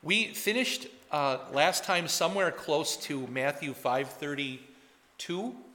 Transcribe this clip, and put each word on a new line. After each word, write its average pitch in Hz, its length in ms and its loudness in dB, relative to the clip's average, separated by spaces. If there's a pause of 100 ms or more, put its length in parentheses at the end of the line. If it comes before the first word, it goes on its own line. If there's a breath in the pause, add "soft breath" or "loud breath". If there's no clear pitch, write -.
We 208 260 2
finished, 247 600 0 (240)
uh, 139 280 2 (120)
last 156 320 4
time 175 240 2
somewhere 185 440 2
close 156 460 0
to 131 300 -4
Matthew 135 460 -2
five 131 340 0
thirty-two. 143 1500 -8 (220)